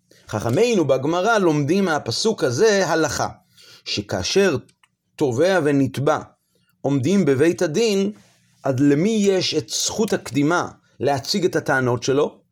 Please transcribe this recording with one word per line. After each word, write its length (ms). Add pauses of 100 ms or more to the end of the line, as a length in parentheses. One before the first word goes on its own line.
(280)
חכמינו 560
בגמרא 540
לומדים 460
מהפסוק 600
הזה 420
הלכה, 420 (560)
שכאשר 720 (600)
תובע 480
ונתבע 540 (600)
עומדים 440
בבית 380
הדין, 500 (520)
אז 140
למי 500
יש 260
את 140
זכות 440
הקדימה 560 (320)
להציג 440
את 120
הטענות 460
שלו? 500